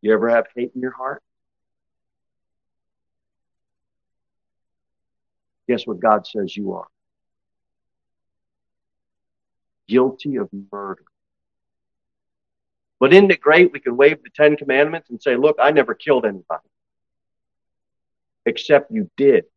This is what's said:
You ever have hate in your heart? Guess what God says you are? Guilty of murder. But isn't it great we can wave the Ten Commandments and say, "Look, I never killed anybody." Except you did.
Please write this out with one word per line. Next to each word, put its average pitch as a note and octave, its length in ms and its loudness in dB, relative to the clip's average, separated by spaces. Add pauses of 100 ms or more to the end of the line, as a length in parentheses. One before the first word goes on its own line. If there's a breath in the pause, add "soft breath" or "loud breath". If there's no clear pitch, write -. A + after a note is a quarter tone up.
You G#2+ 120 0
ever A2+ 160 0
have A#2 160 0 (100)
hate A#2+ 180 -8
in B2+ 80 -10
your B2+ 100 -8
heart? C3 300 -12 (4000)
Guess A#2+ 180 -4
what G#2 140 -10
God G#2+ 260 2
says G2+ 300 -8
you G2 180 -8
are? F2 140 -14 (3000)
Guilty B2+ 480 -2
of G2+ 140 -8 (220)
murder. G2+ 320 -12 (2000)
But C3+ 140 4
isn't G3 180 8
it E3 80 0
great F3 320 4
we C#3 80 -14
can A#2+ 180 -8
wave D3+ 240 4
the - 80 -20
Ten D3+ 280 2
Commandments C#3+ 520 -2
and A#2+ 120 -16
say, C3 140 -2
"Look, D3 240 0
I C#3 120 2
never B2+ 240 0
killed B2+ 300 -2
anybody." F#2 420 -10 (1800)
Except - 460 -2
you G#2+ 260 -6
did. C3+ 280 2 (120)